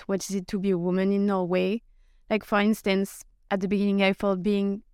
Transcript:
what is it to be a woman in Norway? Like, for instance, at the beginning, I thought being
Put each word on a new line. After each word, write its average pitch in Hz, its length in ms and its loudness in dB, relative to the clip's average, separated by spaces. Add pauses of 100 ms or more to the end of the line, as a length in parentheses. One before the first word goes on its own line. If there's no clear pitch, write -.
what 196 220 -4
is 190 60 -4
it 185 140 -6
to 208 100 -4
be 196 120 0
a 180 60 2
woman 185 360 0
in 202 120 0
Norway? 185 560 0 (480)
Like, 214 140 0
for 208 160 0
instance, 202 640 0 (280)
at 196 100 0
the 196 60 -2
beginning, 202 340 2
I 190 100 4
thought 196 300 0
being 202 400 0 (120)